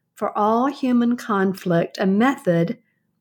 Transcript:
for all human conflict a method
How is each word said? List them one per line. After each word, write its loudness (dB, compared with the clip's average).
for -6
all 2
human 0
conflict -2
a 0
method 0